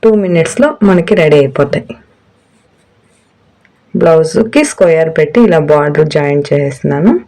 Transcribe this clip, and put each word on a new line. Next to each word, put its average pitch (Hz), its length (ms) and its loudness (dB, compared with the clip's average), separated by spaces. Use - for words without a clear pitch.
టూ 220 100 2
మినిట్స్లో 175 460 -2
మనకి 180 340 2
రెడీ 151 220 4
అయిపోతాయి. 135 420 -4
బ్లౌజ్కి 165 720 0
స్క్వేర్ 160 480 0
పెట్టి 151 280 0
ఇలా 165 140 2
బార్డర్ 147 440 0
జాయిన్ 143 320 -2
చేసేస్తున్నాను. 143 640 -2